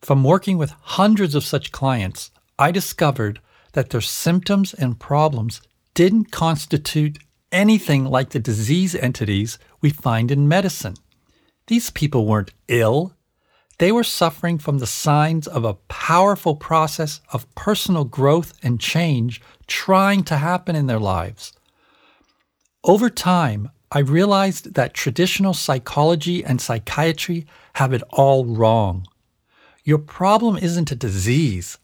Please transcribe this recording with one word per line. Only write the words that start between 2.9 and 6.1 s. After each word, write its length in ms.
that 180
their 100
symptoms 720
and 260
problems 640
didn't 380